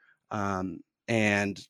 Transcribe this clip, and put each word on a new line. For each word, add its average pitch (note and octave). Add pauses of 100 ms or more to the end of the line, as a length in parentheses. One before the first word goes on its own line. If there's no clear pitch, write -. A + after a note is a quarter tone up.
(300)
Um, F#2+ (240)
and, G#2 (120)